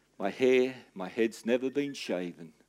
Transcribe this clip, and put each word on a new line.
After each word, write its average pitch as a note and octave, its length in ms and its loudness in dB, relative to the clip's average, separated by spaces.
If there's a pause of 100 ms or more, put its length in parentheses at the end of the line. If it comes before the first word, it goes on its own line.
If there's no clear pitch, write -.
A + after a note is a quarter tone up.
(180)
My G2 120 -2
hair, B2+ 440 4 (220)
my F#2+ 120 -8
head's A2 380 -2
never B2+ 240 0
been C#3+ 240 -4
shaven. F2 600 -6 (140)